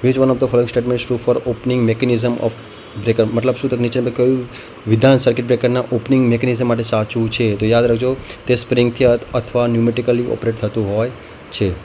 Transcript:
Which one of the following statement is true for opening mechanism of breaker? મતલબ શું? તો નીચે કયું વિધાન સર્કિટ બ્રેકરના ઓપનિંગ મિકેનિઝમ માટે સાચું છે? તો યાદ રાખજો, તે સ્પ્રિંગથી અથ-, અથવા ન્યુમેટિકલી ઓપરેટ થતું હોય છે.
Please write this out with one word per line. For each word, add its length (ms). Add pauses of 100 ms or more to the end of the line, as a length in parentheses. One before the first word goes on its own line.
Which 160
one 80
of 120
the 100
following 200
statement 280
is 60
true 200
for 140 (120)
opening 360
mechanism 420
of 200 (540)
breaker? 280
મતલબ 220
શું? 140
તો 80
નીચે 240
કયું 480 (380)
વિધાન 300
સર્કિટ 280
બ્રેકરના 340
ઓપનિંગ 480
મિકેનિઝમ 400
માટે 160
સાચું 480
છે? 240
તો 100
યાદ 200
રાખજો, 300 (320)
તે 80
સ્પ્રિંગથી 500
અથ-, 140 (140)
અથવા 340
ન્યુમેટિકલી 560
ઓપરેટ 380
થતું 340
હોય 140 (420)
છે. 180 (160)